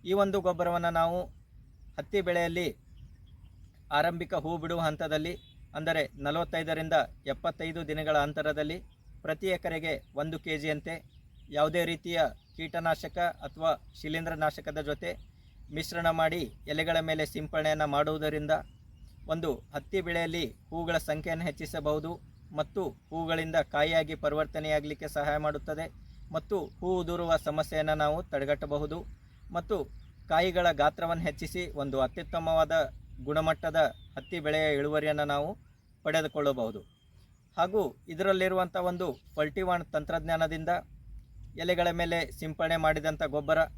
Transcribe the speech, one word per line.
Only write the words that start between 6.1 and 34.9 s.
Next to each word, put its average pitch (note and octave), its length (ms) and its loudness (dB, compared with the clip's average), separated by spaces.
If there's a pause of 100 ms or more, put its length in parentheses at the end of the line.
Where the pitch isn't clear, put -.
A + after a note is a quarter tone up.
ನಲವತ್ತೈದರಿಂದ D#3+ 680 0 (360)
ಎಪ್ಪತ್ತೈದು D#3+ 480 -4 (100)
ದಿನಗಳ D#3 260 0 (120)
ಅಂತರದಲ್ಲಿ D3+ 500 -2 (460)
ಪ್ರತಿ D#3+ 320 -2
ಎಕರೆಗೆ E3 380 -2 (280)
ಒಂದು D#3+ 140 -4 (100)
ಕೆ E3 80 -2 (100)
ಜಿಯಂತೆ D#3 320 -2 (600)
ಯಾವುದೇ D#3 240 4 (100)
ರೀತಿಯ E3+ 280 -2 (360)
ಕೀಟನಾಶಕ E3 600 -2 (280)
ಅಥವಾ D#3 260 0 (280)
ಶಿಲೀಂಧ್ರನಾಶಕದ D#3 920 -2
ಜೊತೆ E3+ 220 -4 (680)
ಮಿಶ್ರಣ E3 300 -2 (140)
ಮಾಡಿ D#3+ 200 2 (320)
ಎಲೆಗಳ D#3+ 240 2 (120)
ಮೇಲೆ D#3 240 2
ಸಿಂಪಡಣೆಯನ್ನು D#3 640 0
ಮಾಡುವುದರಿಂದ D3+ 580 0 (800)
ಒಂದು E3 160 -2 (260)
ಹತ್ತಿ F#3 320 -2
ಬೆಳೆಯಲ್ಲಿ E3+ 380 0 (260)
ಹೂಗಳ E3 260 -2 (120)
ಸಂಖ್ಯೆಯನ್ನು E3 400 -2
ಹೆಚ್ಚಿಸಬಹುದು D3+ 640 -2 (460)
ಮತ್ತು F#3 240 -2 (280)
ಹೂಗಳಿಂದ E3 460 0 (180)
ಕಾಯಿಯಾಗಿ D#3 480 2
ಪರಿವರ್ತನೆಯಾಗಲಿಕ್ಕೆ D3+ 920 -2
ಸಹಾಯ D3 280 0
ಮಾಡುತ್ತದೆ D3+ 400 -4 (520)
ಮತ್ತು G#3+ 200 -2 (220)
ಹೂ F3+ 100 -2 (140)
ಉದುರುವ E3 340 2 (120)
ಸಮಸ್ಯೆಯನ್ನು D#3 460 0 (100)
ನಾವು D3+ 120 2 (140)
ತಡೆಗಟ್ಟಬಹುದು D3 680 -2 (580)
ಮತ್ತು F#3 200 -2 (540)
ಕಾಯಿಗಳ F3 360 4 (140)
ಗಾತ್ರವನ್ನು E3 460 2
ಹೆಚ್ಚಿಸಿ D#3 340 -4 (200)
ಒಂದು C3+ 220 -2
ಅತ್ಯುತ್ತಮವಾದ D#3+ 720 2 (540)
ಗುಣಮಟ್ಟದ D#3+ 520 2 (360)
ಹತ್ತಿ D#3 300 -8
ಬೆಳೆಯ D#3 220 4 (100)
ಇಳುವರಿಯನ್ನು D3+ 560 2